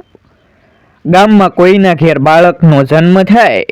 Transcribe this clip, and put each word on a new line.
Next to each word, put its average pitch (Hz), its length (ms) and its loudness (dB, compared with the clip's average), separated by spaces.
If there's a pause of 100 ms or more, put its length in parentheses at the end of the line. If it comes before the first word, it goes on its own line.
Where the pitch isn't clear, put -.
(1080)
ગામમાં 196 440 0
કોઈના 185 440 0
ઘેર 151 240 -2
બાળકનો 160 640 0
જન્મ 170 400 0
થાય 185 500 -2